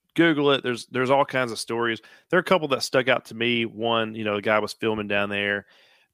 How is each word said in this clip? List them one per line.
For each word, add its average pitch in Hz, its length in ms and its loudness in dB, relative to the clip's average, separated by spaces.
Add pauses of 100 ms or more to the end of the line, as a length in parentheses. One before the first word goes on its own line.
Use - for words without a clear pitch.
(140)
Google 147 380 4
it. 127 100 2
There's, 120 240 -4
there's 127 240 -2
all 139 140 4
kinds 127 280 -2
of 104 60 -10
stories. 117 420 -4 (300)
There 175 80 2
are - 20 4
a 175 40 0
couple 165 240 2
that 127 140 -2
stuck 131 260 0
out - 180 2
to - 80 -16
me. 117 320 0
One, 110 480 -2
you 113 100 -6
know, 104 120 0
a 104 60 -4
guy 107 160 2
was 104 140 -2
filming 107 360 -4
down 101 220 0
there, 101 360 -2 (480)